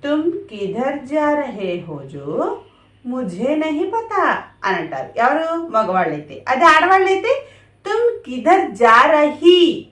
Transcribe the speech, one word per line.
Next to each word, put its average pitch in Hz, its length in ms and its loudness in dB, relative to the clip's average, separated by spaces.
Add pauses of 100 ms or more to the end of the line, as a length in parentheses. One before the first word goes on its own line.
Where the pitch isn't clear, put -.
తుమ్ 311 280 0 (180)
కిధర్ 226 500 -4 (120)
జా 302 240 0
రహే 214 380 -4 (120)
హో 156 220 -12
జో 139 240 -10 (720)
ముఝే 247 460 -4 (100)
నహీ 311 320 -2
పతా 453 320 -2 (380)
అని 190 160 -2
అంటారు. 156 380 -8
ఎవరు? 294 300 -2 (240)
మగవాళ్ళైతే. 180 640 -4 (140)
అదే 262 180 0
ఆడవాళ్ళైతే 381 680 4 (540)
తుమ్ 453 240 0 (120)
కిధర్ 294 440 2 (140)
జా 233 160 8 (160)
రహీ 320 480 6 (320)